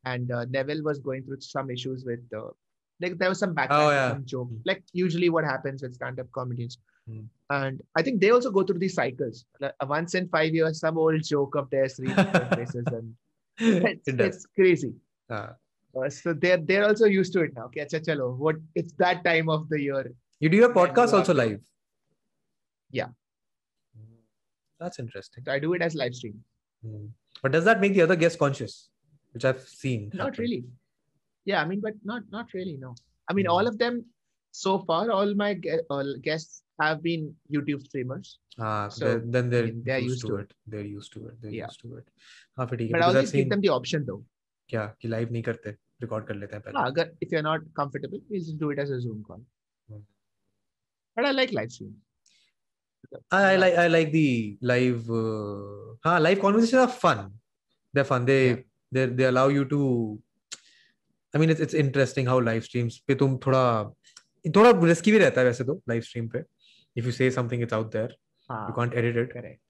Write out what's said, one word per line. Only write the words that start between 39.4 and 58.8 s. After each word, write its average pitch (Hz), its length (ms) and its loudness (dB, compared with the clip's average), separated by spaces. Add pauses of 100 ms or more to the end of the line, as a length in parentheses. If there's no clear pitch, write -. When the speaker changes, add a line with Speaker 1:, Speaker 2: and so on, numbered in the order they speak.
Speaker 2:
they're 120 140 2
Speaker 1:
I 113 80 -2
mean, 117 120 -12
they're 131 160 -2
Speaker 2:
used 127 100 -4
Speaker 1:
used 127 120 -4
Speaker 2:
to 110 60 -10
Speaker 1:
to 104 100 -4
Speaker 2:
it. 98 40 -8 (100)
Speaker 1:
it. - 40 -20 (120)
Speaker 2:
They're 104 180 -10
used 101 280 -14
to 110 140 -16
it. 117 140 -20
They're 107 180 -14
Speaker 1:
Yeah. 78 80 -10
Speaker 2:
used - 140 -20
to 120 160 -18
it. - 100 -20 (500)
हाँ, 127 120 -4
फिर 123 80 -6
ठीक 113 140 -4
है, - 20 0
Speaker 1:
But 170 40 2
I - 20 2
Speaker 2:
because 170 100 4
I've 185 60 4
Speaker 1:
always 135 160 2
give 196 120 2
Speaker 2:
seen 131 120 0
Speaker 1:
them 202 120 0
the - 20 6 (100)
option, 139 320 -4
though. 104 120 -12 (460)
Speaker 2:
क्या, 110 160 -4 (160)
कि 117 60 -10
लाइव 113 240 -4
नहीं 117 120 -4
करते, 113 280 -6 (300)
रिकॉर्ड 110 260 -8
कर 107 80 -8
लेते 101 200 -12
हैं 104 80 -14
पहले। - 160 -8
Speaker 1:
हाँ, 123 120 -2
अगर, 165 200 -2 (140)
if - 60 -10
you're 156 180 -2
not 160 180 -4 (140)
comfortable, 143 480 -8
you 202 140 -6
just 156 200 -10
do 147 120 -2
it 143 100 -4
as 143 120 -8
a - 80 -6
Zoom 107 240 -10
call. 98 120 -18 (500)
Speaker 2:
Hmm. 104 100 -18 (1120)
Speaker 1:
But 240 100 0
I 285 60 2
like 262 280 0
live 117 120 -6
stream. - 240 -16 (1400)
Speaker 2:
I, 185 60 4
I 196 160 6
Speaker 1:
Yeah. 190 60 6
Speaker 2:
like, 185 180 6
I 175 100 6
like 165 240 4
the 120 500 2
live, 123 480 2
uh, 104 840 -6 (100)
हाँ, 170 160 4
live 185 200 4
conversations 226 400 4
are 247 60 6
fun. 123 440 0 (600)
They're 139 120 2
fun. 123 200 0
They, 131 240 6
Speaker 1:
Yeah. 120 80 2 (340)